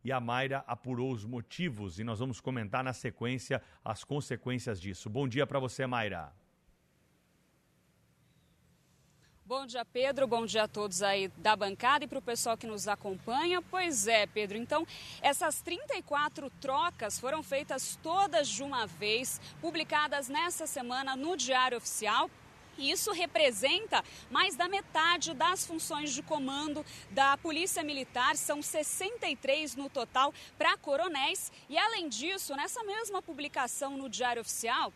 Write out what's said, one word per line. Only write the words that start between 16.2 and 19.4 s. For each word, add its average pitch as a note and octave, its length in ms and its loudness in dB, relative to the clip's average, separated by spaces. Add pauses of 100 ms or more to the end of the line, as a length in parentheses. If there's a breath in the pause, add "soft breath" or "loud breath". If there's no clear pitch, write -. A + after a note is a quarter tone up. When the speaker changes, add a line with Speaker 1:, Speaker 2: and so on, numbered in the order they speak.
Speaker 2:
trocas C4+ 580 -2
foram D4 240 -2
feitas C#4 580 -4
todas E4 460 4
de B3+ 160 -4
uma B3+ 240 0
vez, G#3 540 0 (180 loud breath)